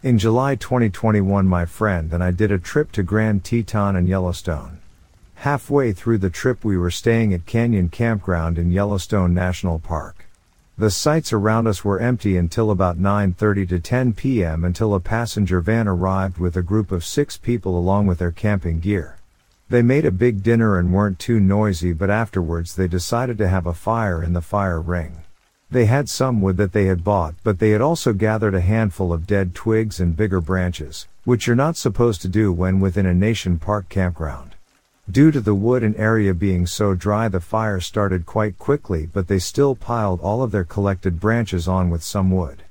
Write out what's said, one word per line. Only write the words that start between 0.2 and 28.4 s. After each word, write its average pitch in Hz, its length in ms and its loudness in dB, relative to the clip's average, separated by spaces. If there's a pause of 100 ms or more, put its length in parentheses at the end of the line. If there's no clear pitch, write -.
twenty 120 340 0
twenty-one, 98 560 2
my 90 180 2
friend 85 480 -2
and 87 100 0
I 90 100 0
did 101 180 0
a 101 80 0
trip - 340 -2
to 101 120 -2
Grand 107 400 0
Teton 104 500 0
and 87 140 2
Yellowstone. 87 680 -4 (580)
Halfway 139 560 0
through 113 260 0
the 92 120 0
trip, - 340 -2
we 101 120 2
were 87 140 0
staying 113 420 2
at 85 140 -4
Canyon 113 440 2
Campground 87 680 0
in 87 140 2
Yellowstone 98 600 0
National 90 460 0
Park. - 480 -8 (500)
The 107 140 2
sites 151 420 0
around 110 360 2
us 101 160 -2
were 98 160 0
empty 117 360 0
until 104 360 0
about 90 260 0
nine 98 340 2
thirty 101 340 0
to 90 120 -2
ten 123 340 0
P 120 300 0
M, 82 220 -2
until 101 280 0
a 98 80 2
passenger 104 600 0
van 110 260 2
arrived 95 520 0
with 87 180 -2
a 92 60 0
group 101 280 0
of 87 140 -4
six - 320 -4
people 95 420 -2
along 98 280 2
with 90 120 2
their 87 140 -2
camping 87 480 -2
gear. 92 380 -4 (500)
They 120 140 4
made 135 220 4
a 151 60 4
big 101 320 0
dinner 113 340 4
and 87 160 2
weren't 98 280 0
too 117 180 0
noisy, 98 540 2
but 95 180 -2
afterwards 85 640 -2
they 92 140 0
decided 117 500 -2
to 101 100 2
have 90 180 0
a 87 60 -2
fire 104 480 -2
in 82 120 -2
the 87 100 0
fire 95 380 -2
ring. 82 380 -4 (520)
They 123 160 4
had 135 220 2
some 123 320 0
wood 95 180 2
that 101 140 0
they 104 120 2
had 92 180 2
bought, 87 400 0
but 101 160 0
they 110 120 4
had 107 100 4
also 143 320 0
gathered 107 420 0